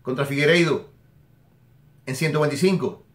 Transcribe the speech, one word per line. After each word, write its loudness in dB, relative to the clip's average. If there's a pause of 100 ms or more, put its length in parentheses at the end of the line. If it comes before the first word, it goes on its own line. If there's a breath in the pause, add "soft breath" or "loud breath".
contra -4
Figueiredo 0 (1160)
en -6
ciento -2
veinticinco. 0